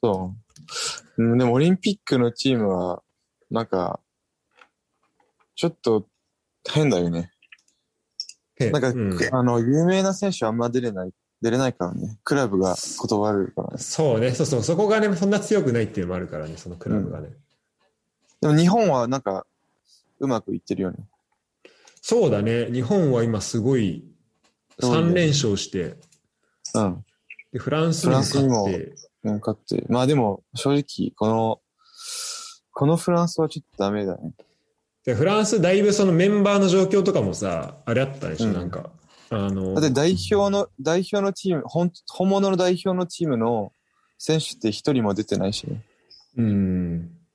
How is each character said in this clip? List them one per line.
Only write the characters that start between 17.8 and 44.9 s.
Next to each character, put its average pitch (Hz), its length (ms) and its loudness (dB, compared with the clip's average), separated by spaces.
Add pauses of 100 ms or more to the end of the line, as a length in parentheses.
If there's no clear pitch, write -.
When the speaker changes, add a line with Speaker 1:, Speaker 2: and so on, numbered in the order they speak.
Speaker 1:
で 151 80 2
も 151 100 6
日 170 80 6
本 202 240 4
は 123 180 2
な 131 100 0
ん 131 40 -6
か、 104 240 -4 (720)
う 139 80 -4
ま 123 160 0
く - 120 -8
い 95 40 -6
っ - 20 -8
て - 140 -6
る 95 80 -4
よ 92 80 -2
ね。 87 80 -12 (1040)
Speaker 2:
そ 220 260 2
う - 20 4
だ 104 120 2
ね。 117 300 0
日 127 100 -2
本 151 300 2
は 120 100 2
今 113 180 0
す 117 200 -4
ご 131 180 2
い、 98 260 -2 (720)
Speaker 1:
そ 123 120 2
う 120 40 4
だ 160 60 4
ね。 170 60 4
Speaker 2:
三 170 80 4
連 175 140 4
勝 135 280 2
し - 120 -6
て。 87 280 -6 (800)
Speaker 1:
う 113 60 2
ん。 92 240 -2 (480)
Speaker 2:
で、 123 60 -8
フ 127 120 -6
ラ 156 160 0
ン 165 80 2
ス - 100 -6
に 131 60 4
も 131 80 4
勝 131 160 0
っ - 0 -
て。 139 80 4
Speaker 1:
フ 135 60 4
ラ 127 100 4
ン 104 60 0
ス 98 100 0
に - 480 -12
も、 - 20 -20
う 107 60 -2
ん、 107 100 -2
勝 110 160 -4
っ - 20 -20
て。 - 300 -4
ま 120 120 2
あ 131 60 4
で 147 80 4
も、 110 280 0 (120)
正 135 180 0
直、 139 420 -2
こ 107 140 0
の、 113 320 0 (1120)
こ - 140 0
の 160 100 4
フ - 140 -2
ラ 170 120 2
ン 170 60 0
ス 170 120 -4
は 160 80 0
ち 156 120 -8
ょ - 40 -20
っ - 120 -20
と 98 80 -2
ダ 98 60 0
メ 104 140 -2
だ 92 120 -4
ね。 - 180 -12 (720)
Speaker 2:
で、 127 80 0
フ 113 100 0
ラ 202 160 2
ン 208 60 2
ス、 214 160 2
だ 175 100 4
い 202 100 4
ぶ 202 120 4
そ 208 100 4
の 190 80 4
メ 170 140 6
ン 208 160 4
バ 202 140 4
ー - 20 4
の 196 100 4
状 185 160 6
況 190 180 2
と 190 120 2
か 156 80 2
も 95 100 0
さ、 87 540 -4
あ 117 80 0
れ 123 80 2
あ - 20 2
っ 139 140 -10
た 90 100 -8
で 80 80 -8
し 117 80 -2
ょ、 110 40 2
Speaker 1:
う - 20 2
ん。 - 20 0
Speaker 2:
な 87 100 -4
ん 87 80 -6
か。 - 200 -10 (400)
あ 101 200 -2
の、 95 240 -2
Speaker 1:
だ 151 60 -4
っ 151 40 0
て 151 60 2
代 139 200 2
表 202 400 0
の、 202 180 -2 (100)
代 160 220 0
表 196 220 -2
の 196 100 -2
チ 190 220 -4
ー - 20 -2
ム、 139 80 -4
ほ 170 220 -2
ん-、 175 60 -2 (140)
本 - 220 -2
物 196 220 2
の 190 80 0
代 180 140 2
表 185 200 -2
の 180 140 -2
チ - 180 -6
ー 160 40 -2
ム 127 100 0
の 113 340 -2 (460)
選 160 220 0
手 - 160 -8
っ - 20 -20
て 110 140 -2
一 - 200 -2